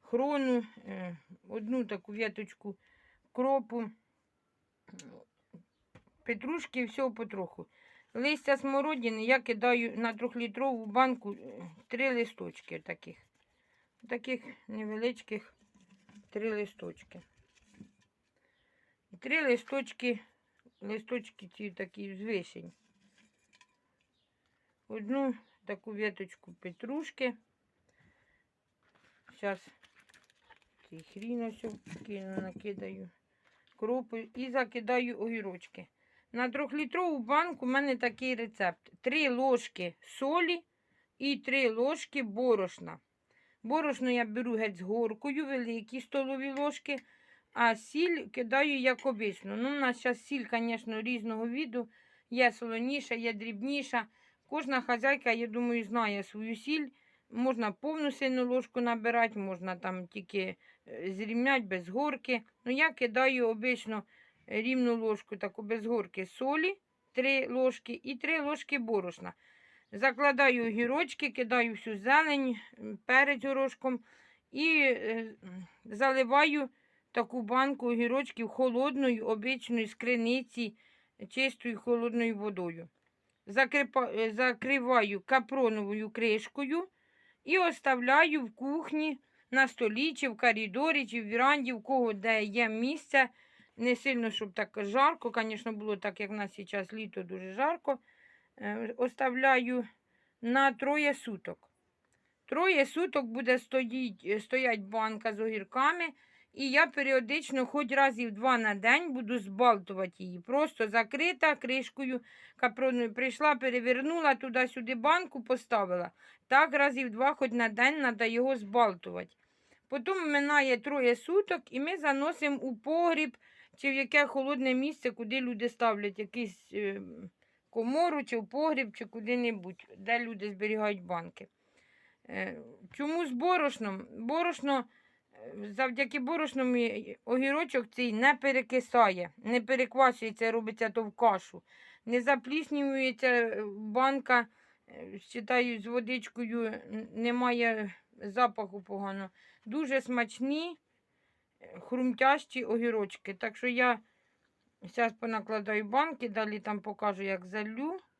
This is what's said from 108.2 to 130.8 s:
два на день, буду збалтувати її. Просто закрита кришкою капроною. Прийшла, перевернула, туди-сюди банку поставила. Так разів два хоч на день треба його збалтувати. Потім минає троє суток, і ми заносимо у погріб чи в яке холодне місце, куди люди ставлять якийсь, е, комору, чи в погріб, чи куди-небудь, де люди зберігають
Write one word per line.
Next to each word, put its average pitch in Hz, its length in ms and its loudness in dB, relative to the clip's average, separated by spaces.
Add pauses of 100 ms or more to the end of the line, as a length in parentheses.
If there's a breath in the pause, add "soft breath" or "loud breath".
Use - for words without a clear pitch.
два 233 260 2
на 214 180 2
день, 262 380 2
буду 247 260 -2
збалтувати 190 840 2
її. 180 160 -12
Просто 269 480 0
закрита 277 680 2
кришкою 254 640 -4 (340 loud breath)
капроною. 247 580 0
Прийшла, 262 420 2
перевернула, 262 800 2
туди-сюди 254 600 -2
банку 285 480 2
поставила. 190 680 0 (360 loud breath)
Так 269 260 6
разів 277 360 2
два 254 240 2
хоч 262 180 0
на 233 180 2
день 254 320 2
треба 233 240 0
його 247 320 2
збалтувати. 202 800 0 (560 soft breath)
Потім 311 400 -2
минає 285 460 4
троє 247 380 2
суток, 349 540 0
і 247 100 -4
ми 330 180 -2
заносимо 294 600 0
у 240 180 -4
погріб 311 640 2 (400 soft breath)
чи 277 140 0
в - 20 0
яке 277 320 4
холодне 269 480 0
місце, 262 380 -2
куди 233 300 -4
люди 240 280 -2
ставлять 208 500 0
якийсь, 214 540 -8
е, 196 280 -4 (680)
комору, 285 540 0
чи 233 140 -4
в 214 100 -4
погріб, 269 480 0
чи 233 100 -10
куди-небудь, 220 800 -4 (120)
де 226 220 0
люди 214 320 -6
зберігають 208 520 -2